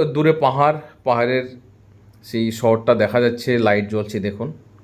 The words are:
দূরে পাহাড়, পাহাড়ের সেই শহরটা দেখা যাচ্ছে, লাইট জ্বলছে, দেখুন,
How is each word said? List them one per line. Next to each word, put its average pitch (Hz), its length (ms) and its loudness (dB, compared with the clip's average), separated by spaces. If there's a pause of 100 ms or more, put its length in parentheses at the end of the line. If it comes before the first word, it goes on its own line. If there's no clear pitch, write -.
(140)
দূরে 151 200 4
পাহাড়, 143 440 2 (260)
পাহাড়ের 127 420 0 (800)
সেই 113 280 -4
শহরটা 113 440 2
দেখা 107 260 0
যাচ্ছে, 120 380 0
লাইট 104 300 0
জ্বলছে, 107 300 -6
দেখুন, 101 340 -8 (300)